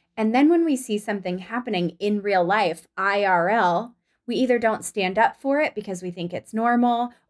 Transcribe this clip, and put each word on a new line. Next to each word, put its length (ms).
And 160
then 160
when 160
we 120
see 220
something 400
happening 600
in 240
real 220
life, 420
I 280
R 240
L, 480
we 120
either 200
don't 280
stand 340
up 180
for 240
it 140
because 260
we 120
think 200
it's 220
normal, 580